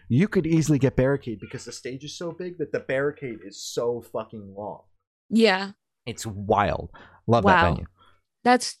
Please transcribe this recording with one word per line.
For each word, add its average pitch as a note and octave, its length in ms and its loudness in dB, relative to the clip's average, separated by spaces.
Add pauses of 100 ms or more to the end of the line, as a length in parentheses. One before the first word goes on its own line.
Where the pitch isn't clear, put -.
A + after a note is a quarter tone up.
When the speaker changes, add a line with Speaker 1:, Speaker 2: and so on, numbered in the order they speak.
Speaker 1:
you D3+ 180 4
could F3 200 0
easily D#3 320 4
get C3 180 2
barricade C3 440 0
because - 260 -14
the A#2+ 60 -14
stage C3+ 320 -12
is C#3+ 120 -14
so E3+ 160 -10
big F3 240 -12
that D3 160 -6
the B2+ 80 -2
barricade C#3 640 -4
is G2 180 -18
so A#2+ 380 -4
fucking A2 560 -12
long. G2+ 240 -10 (480)
Speaker 2:
Yeah. G3 440 2 (340)
Speaker 1:
It's - 180 -12
wild. G2+ 640 0 (380)
Love A#2 180 4
that F#3 180 6
Speaker 2:
Wow. E3+ 120 2
Speaker 1:
venue. - 120 -8 (560)
Speaker 2:
That's, B3 380 2